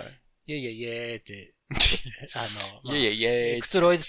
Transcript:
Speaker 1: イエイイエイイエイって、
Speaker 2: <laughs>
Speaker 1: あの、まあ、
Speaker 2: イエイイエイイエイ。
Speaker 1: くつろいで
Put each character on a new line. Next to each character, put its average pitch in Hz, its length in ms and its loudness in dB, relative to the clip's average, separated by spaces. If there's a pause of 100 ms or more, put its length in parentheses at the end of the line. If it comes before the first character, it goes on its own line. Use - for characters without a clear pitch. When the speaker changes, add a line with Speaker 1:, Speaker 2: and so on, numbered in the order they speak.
(460)
Speaker 1:
イ 147 80 -8
エ - 20 -4
イ 143 40 -4
イ 127 60 -6
エ 117 60 -6
イ 110 80 -10
イ 120 40 -6
エ 120 40 -6 (240)
イ 117 60 -8
っ - 20 -14
て、 101 340 -18 (160)
Speaker 2:
<laughs> - 640 0
Speaker 1:
あ 123 60 -4 (440)
の、 131 60 -8
ま - 20 -2
あ、 147 40 0
Speaker 2:
イ 139 100 4
エ 104 60 2
イ 107 80 -4
イ 113 40 0
エ 120 220 2
イ 117 40 0
イ - 40 0
エ - 40 -4
イ。 - 20 -6
Speaker 1:
く - 80 -2
つ 196 100 2
ろ 175 160 6
い 175 40 0
で 156 100 -2